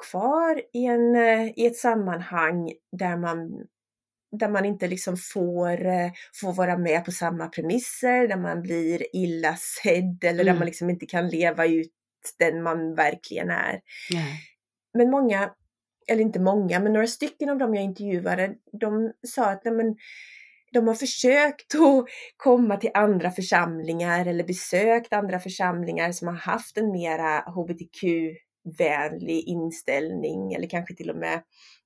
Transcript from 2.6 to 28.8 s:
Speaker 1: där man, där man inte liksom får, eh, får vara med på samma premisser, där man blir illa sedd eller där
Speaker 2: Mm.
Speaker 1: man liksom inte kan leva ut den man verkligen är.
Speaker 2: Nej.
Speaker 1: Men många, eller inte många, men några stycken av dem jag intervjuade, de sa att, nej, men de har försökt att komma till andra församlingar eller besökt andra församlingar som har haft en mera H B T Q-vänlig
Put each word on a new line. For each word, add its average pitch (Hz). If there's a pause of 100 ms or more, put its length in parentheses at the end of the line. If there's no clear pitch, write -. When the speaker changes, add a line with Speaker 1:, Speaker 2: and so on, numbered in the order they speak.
Speaker 1:
där 180
man, 165 (840)
där 214
man 196
inte 196
liksom 180
får, 175
eh, 180 (300)
får 190
vara 180
med 170
på 180
samma 170
premisser, 247
där 196
man 175
blir 170
illa 165
sedd 180
eller 175
där 190
Speaker 2:
Mm. 175
Speaker 1:
man 170
liksom 175
inte 175
kan 175
leva 170
ut 160 (480)
den 165
man 165
verkligen 175
är. 190 (300)
Speaker 2:
Nej. 156 (540)
Speaker 1:
Men 240
många, 208 (600)
eller 220
inte 220
många, 185
men 214
några 220
stycken 294
av 285
dem 233
jag 202
intervjuade, 190 (260)
de 220 (140)
sa 240
att, 196
nej, 226
men 226 (760)
de 233
har 226
försökt 277
att 277 (320)
komma 247
till 220
andra 196
församlingar 170
eller 175
besökt 208
andra 196
församlingar 175
som 175
har 175
haft 180
en 214
mera 160
H 175
B 170
T 175 (160)
Q-vänlig 165